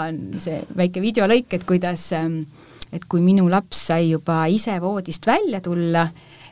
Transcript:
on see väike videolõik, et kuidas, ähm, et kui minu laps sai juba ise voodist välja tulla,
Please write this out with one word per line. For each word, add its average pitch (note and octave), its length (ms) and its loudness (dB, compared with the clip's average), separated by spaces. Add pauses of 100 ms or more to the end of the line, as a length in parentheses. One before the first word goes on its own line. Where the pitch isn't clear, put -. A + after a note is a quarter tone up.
on E3 360 -6
see D#3+ 180 -6 (140)
väike F3+ 340 0
videolõik, A3+ 480 2
et F3+ 160 -4
kuidas, F3+ 440 0
ähm, D#3+ 260 -2 (480)
et - 180 -10
kui F3 160 0
minu F#3 280 6
laps F#3+ 380 0
sai E3 220 2
juba D#3+ 380 0
ise G3+ 340 0
voodist F#3 480 -6
välja C#4 320 2
tulla, E3+ 460 0 (460)